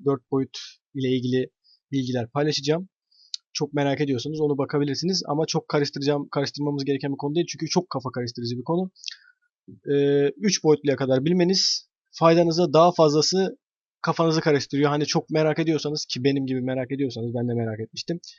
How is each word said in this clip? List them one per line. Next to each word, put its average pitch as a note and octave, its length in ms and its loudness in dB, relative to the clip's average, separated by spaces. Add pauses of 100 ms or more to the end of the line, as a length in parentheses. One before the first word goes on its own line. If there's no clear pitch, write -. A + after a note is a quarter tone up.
dört C3+ 260 -2
boyut C3+ 280 -2 (360)
ile C3 220 -2
ilgili B2+ 340 -2 (420)
bilgiler B2 380 -2
paylaşacağım. D3+ 580 -2 (640)
Çok D3 200 -4
merak C#3+ 280 0
ediyorsanız C#3+ 400 -2
onu D3 180 0
bakabilirsiniz C#3+ 680 -2
ama D3+ 200 -2
çok D#3+ 220 -4
karıştıracağım, C#3+ 600 -2
karıştırmamız C#3+ 560 -4
gereken C#3 280 -2
bir C3 40 -4
konu D3 180 -4
değil E3+ 140 0
çünkü D#3+ 180 -8
çok F3 240 -2
kafa C3 220 -6
karıştırıcı A#2+ 460 -6
bir B2+ 60 -8
konu. F#3 260 -2 (1000)
Ee, C#3+ 440 2
üç G3 280 -2
boyutluya D3 320 4
kadar C3 280 0
bilmeniz F3+ 640 0 (220)
faydanıza, E3 600 4
daha E3 200 8
fazlası D#3+ 640 2 (460)
kafanızı E3 380 0
karıştırıyor. C#3+ 500 2
Hani D3 160 0
çok - 240 -2
merak D#3 280 2
ediyorsanız, D3+ 480 -2
ki B2+ 180 -8
benim C#3 220 2
gibi C3 140 -2
merak C3 320 -4
ediyorsanız, A#2+ 420 -4
ben A#2+ 140 -2
de A#2+ 60 -2
merak A2+ 260 -4
etmiştim. E3+ 400 -8 (180)